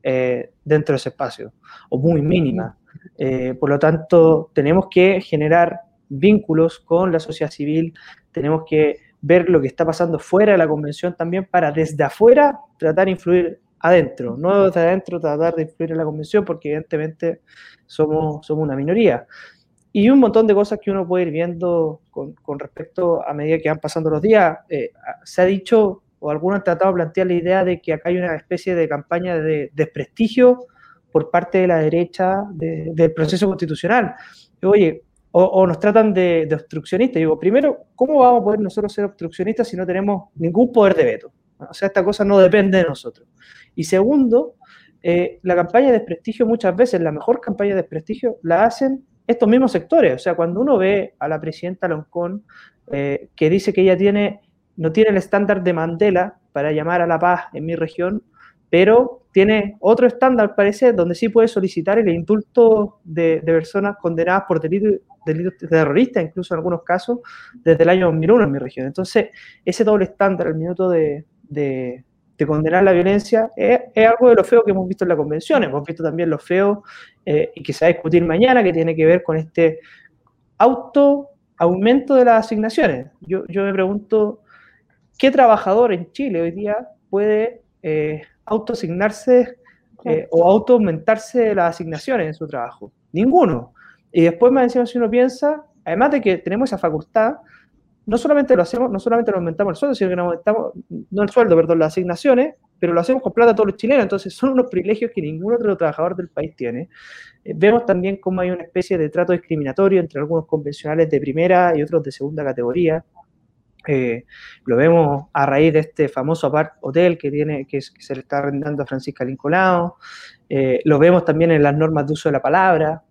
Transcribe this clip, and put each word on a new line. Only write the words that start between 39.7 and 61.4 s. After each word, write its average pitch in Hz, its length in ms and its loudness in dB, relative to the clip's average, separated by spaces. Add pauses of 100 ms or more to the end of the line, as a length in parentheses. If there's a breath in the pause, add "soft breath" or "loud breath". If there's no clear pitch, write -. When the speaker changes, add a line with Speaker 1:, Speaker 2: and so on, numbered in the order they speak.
Speaker 1:
no 185 80 -6
tenemos 190 500 -4
ningún 175 360 0
poder 202 240 4
de 151 100 2
veto? 110 260 -4 (260)
O - 160 -20
sea, 196 140 -4
esta 196 160 0
cosa 202 220 -2
no 202 140 4
depende 190 400 4
de 175 40 2
nosotros. - 440 -8 (480 soft breath)
Y 170 80 -6
segundo, 240 720 2 (460 soft breath)
eh, 175 420 -2
la 180 120 0
campaña 180 320 2
de 247 60 4
desprestigio 208 520 -4
muchas 220 300 -2
veces, 208 260 0
la 160 100 -2
mejor 226 280 -2
campaña 202 320 -4
de 190 100 -2
desprestigio, 214 640 -8
la 170 200 2
hacen 269 400 -2 (240)
estos 233 200 0
mismos 247 240 4
sectores. 196 440 2
O - 40 -14
sea, 175 160 -4
cuando 175 260 -2
uno 269 160 2
ve 190 420 -2
a 139 80 -6
la 156 120 -6
presidenta 175 480 -10
Loncón, 175 560 -8 (480 soft breath)
eh, 139 440 -6
que 156 140 0
dice 190 240 -2
que 190 80 0
ella 185 160 4
tiene, 202 440 -2 (360)
no 160 140 -2
tiene 220 200 2
el 196 60 0
estándar 196 460 -2
de 175 100 0
Mandela 180 680 -2 (120)
para 147 200 -4
llamar 165 300 -2
a 170 60 0
la 165 120 0
paz 175 340 0
en 147 120 -10
mi 165 100 -6
región, 175 480 -6 (460 soft breath)
pero 214 600 4
tiene 202 480 2
otro 233 280 4
estándar, 240 480 0
parece, 202 380 2
donde 175 200 -2
sí 220 160 -2
puede 226 180 4